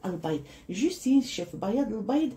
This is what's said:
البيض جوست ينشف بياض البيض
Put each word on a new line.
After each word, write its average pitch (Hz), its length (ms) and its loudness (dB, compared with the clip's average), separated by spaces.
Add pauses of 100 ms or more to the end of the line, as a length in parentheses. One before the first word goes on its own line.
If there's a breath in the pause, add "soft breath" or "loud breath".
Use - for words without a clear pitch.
البيض 160 380 -2 (280 loud breath)
جوست 254 360 -2
ينشف 247 500 2
بياض 214 360 0
البيض 247 440 0